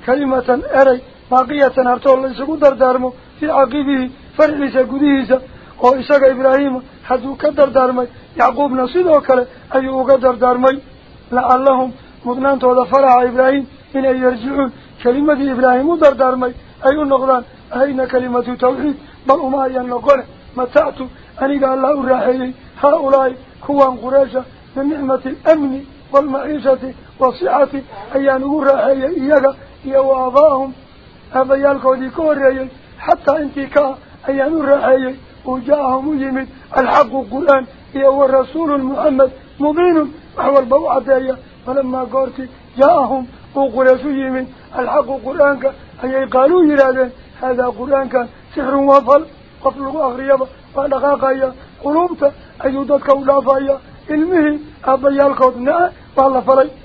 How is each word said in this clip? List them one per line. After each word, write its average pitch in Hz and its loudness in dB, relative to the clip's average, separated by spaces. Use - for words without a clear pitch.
كلمة 262 -2
أري 262 4
باقية 262 0
أرتو 254 2
الله 269 -2
يسكو 269 -8
دردارمو 254 2
في 302 -6
عقبه 269 -2
فرعيسا 285 0
قديسا 269 0
وإساق 269 2
إبراهيم 262 0
حدو 254 -4
كدردارمي 262 0
يعقوب 254 0
نصيد 262 -2
وكلا 277 2
أيو 262 -2
كدردارمي 254 2
لعلهم 254 2
مضنان 262 -2
تودا 254 2
فرع 262 4
إبراهيم 262 0
إن 269 -2
يرجعون 254 -2
كلمة 277 0
إبراهيم 254 2
دردارمي 254 2
أيو 302 2
النقضان 262 0
أين 262 0
كلمة 247 -2
توحيد 269 -2
بل 277 4
أما 269 -2
أين 254 -4
نقول 247 0
متعت 269 -2
أني 277 -2
قال 262 0
الله 269 -2
راحيي 254 -2
هؤلاء 269 2
كوان 269 2
قريشا 254 0
من 277 -4
نعمة 262 -4
الأمن 277 -2
والمعيشة 269 0
والصحة 269 0
أيان 269 0
راحيي 269 0
إياك 269 2
إيا 269 0
وآباهم 269 2
أبيالكودي 262 0
كوريي 277 -2
حتى - 0
انتي 277 -8
كا 269 0
أيان 277 -2
راحيي 262 2
وجاءهم 262 -2
يمد 269 -6
الحق 247 -2
القرآن 262 -2
إيا 269 2
ورسول 277 0
محمد 262 0
مبين 311 0
وحول 269 2
بوعدايا 262 0
فلما 262 -4
قرتي 262 -4
جاءهم 269 2
وقريش 262 0
يمد 262 -4
الحق 254 -2
القرآن 277 0
كا 269 -4
أي 262 -2
قالوا 277 2
يرادين 262 2
هذا 247 -2
قرآن 262 -4
كان 247 -2
سحر 269 -4
وفل 277 4
وفل 269 -4
أغريبا 269 -2
ودقاقايا 269 -2
قلوبتا 311 0
أيو 269 -2
دادكا 277 0
ودافايا 269 0
علمه 302 0
أبيالكود 269 2
نعا 330 0
والله 269 2
فلي 269 2